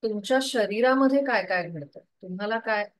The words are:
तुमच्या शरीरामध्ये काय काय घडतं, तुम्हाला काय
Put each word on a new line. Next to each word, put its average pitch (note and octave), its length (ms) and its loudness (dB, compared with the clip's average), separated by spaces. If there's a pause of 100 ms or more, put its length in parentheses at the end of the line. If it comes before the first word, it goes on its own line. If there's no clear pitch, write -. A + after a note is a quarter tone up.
तुमच्या A3 400 0
शरीरामध्ये C4 800 2
काय A3+ 200 0
काय F3+ 240 -2
घडतं, D3+ 300 -12 (240)
तुम्हाला G3+ 380 -4
काय G#3+ 240 -2 (140)